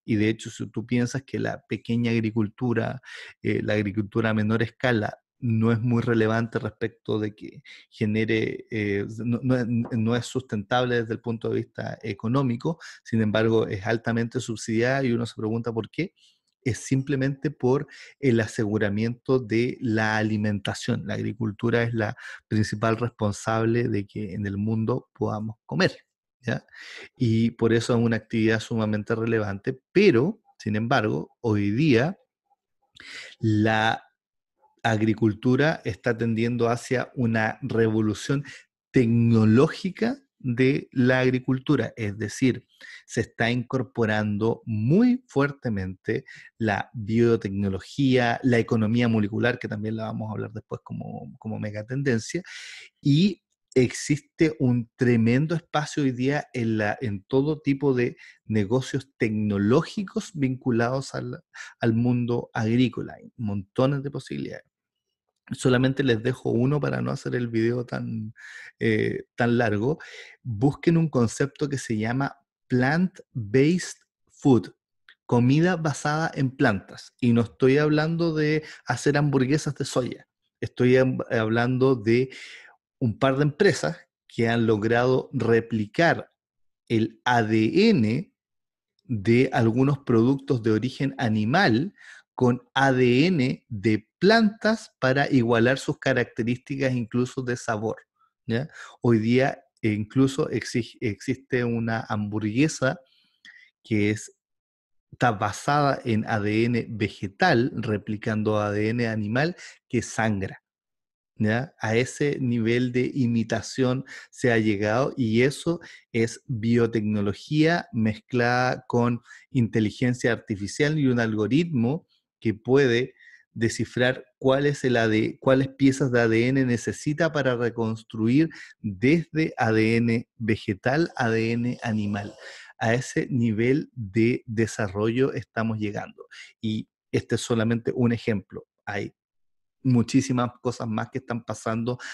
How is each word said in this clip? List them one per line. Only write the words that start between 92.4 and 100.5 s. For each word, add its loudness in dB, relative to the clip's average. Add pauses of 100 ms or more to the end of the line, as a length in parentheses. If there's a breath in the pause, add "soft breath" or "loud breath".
A 4
D 4
N 0
de 0 (100)
plantas 2
para 2
igualar 4
sus -6
características -2
incluso -4
de -4
sabor, -4 (480)
¿ya? -4 (320 loud breath)
Hoy 4
día, 2 (200)
eh, 0
incluso 0
exi-, -6